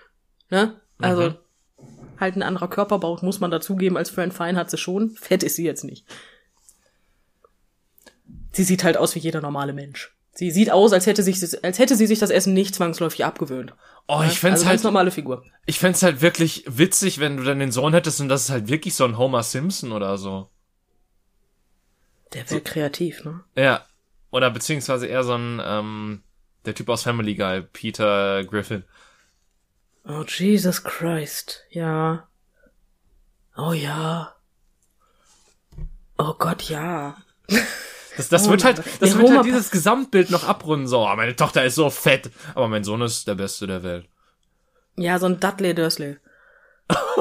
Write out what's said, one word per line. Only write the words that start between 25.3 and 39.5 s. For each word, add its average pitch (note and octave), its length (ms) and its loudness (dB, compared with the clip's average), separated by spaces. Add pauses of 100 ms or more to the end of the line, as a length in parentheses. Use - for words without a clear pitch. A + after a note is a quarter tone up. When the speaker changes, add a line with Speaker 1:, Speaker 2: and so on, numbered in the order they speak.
Speaker 2:
ein, A#2+ 280 -6
ähm, G#2+ 600 -6 (420)
der G#2+ 100 -8
Typ - 140 -8
aus A#2 140 -2
Family A2+ 320 -2
Guy, F#2+ 260 -2
Peter G2+ 840 0
Griffin. G2+ 400 -6 (1200)
Speaker 1:
Oh, D3+ 180 -10
Jesus F3+ 560 2
Christ. - 880 -6
Ja. D#3+ 560 -2 (1300)
Oh, D#3 160 -4
ja. D#3+ 600 -6 (1800)
Oh D#3 220 -2
Gott, E3 320 -2
ja. D3+ 480 -6 (960)
Speaker 2:
Das, C#3 140 -6
das F#3 160 4
Speaker 1:
Oh G#3 40 4
Speaker 2:
wird G3+ 140 6
Speaker 1:
Mann. B3+ 120 8
Speaker 2:
halt, D#3+ 100 -8 (140)
das F#3+ 100 6
Speaker 1:
Nee, G3+ 60 4
Speaker 2:
wird A3 120 8
Speaker 1:
Homer C4+ 80 10
Speaker 2:
halt B3 100 6
dieses B3 240 0